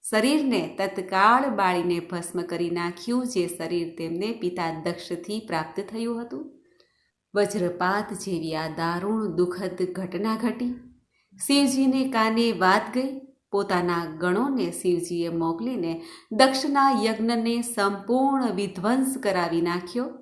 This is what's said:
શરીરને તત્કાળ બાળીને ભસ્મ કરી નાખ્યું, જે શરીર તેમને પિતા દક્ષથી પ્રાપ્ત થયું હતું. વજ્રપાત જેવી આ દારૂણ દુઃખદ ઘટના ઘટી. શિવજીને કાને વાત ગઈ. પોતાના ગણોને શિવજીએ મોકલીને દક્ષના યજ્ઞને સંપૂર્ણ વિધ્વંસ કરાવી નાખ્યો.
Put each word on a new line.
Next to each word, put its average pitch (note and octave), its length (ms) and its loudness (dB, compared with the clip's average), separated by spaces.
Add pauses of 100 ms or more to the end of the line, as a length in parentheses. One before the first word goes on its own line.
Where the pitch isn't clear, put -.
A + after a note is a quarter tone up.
શરીરને B3+ 580 2 (160)
તત્કાળ G3 720 4
બાળીને F3+ 500 2
ભસ્મ E3+ 420 -6
કરી F3 280 -4
નાખ્યું, F3 580 -2
જે F3+ 200 0
શરીર E3+ 500 -4
તેમને E3+ 360 -4
પિતા F3 380 -2 (120)
દક્ષથી F3 560 -6
પ્રાપ્ત D#3+ 420 -6
થયું A3+ 400 -6
હતું. C4 240 -10 (880)
વજ્રપાત F#3+ 800 0
જેવી D#3+ 420 -4
આ D#3+ 120 -4
દારૂણ F3 680 -2
દુઃખદ F3+ 440 -2 (120)
ઘટના F#3+ 460 -4
ઘટી. B3 380 -2 (720)
શિવજીને C4+ 640 4
કાને A3+ 420 2
વાત F#3+ 420 4
ગઈ. C4 180 0 (400)
પોતાના F3 540 0 (120)
ગણોને F#3+ 540 0
શિવજીએ E3+ 580 0
મોકલીને E3 640 -2 (380)
દક્ષના C4+ 600 4 (120)
યજ્ઞને A3+ 580 2
સંપૂર્ણ A#3 960 2
વિધ્વંસ G3+ 600 0
કરાવી E3+ 440 0
નાખ્યો. F3+ 460 -2 (140)